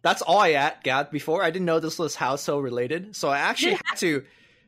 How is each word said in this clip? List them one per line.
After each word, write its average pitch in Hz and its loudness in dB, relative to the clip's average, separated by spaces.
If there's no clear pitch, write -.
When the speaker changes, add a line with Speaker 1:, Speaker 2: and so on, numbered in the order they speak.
Speaker 1:
that's 180 2
all 175 4
I 175 6
at, 143 0
got 139 0
before. 160 -2
I 165 2
didn't 180 -2
know 165 4
this 156 -6
was 156 -4
how 135 -2
so 147 -2
related, 139 -4
so 170 -4
I 139 0
actually 233 0
Speaker 2:
<laughs> 359 -4
Speaker 1:
had - -4
to. 151 0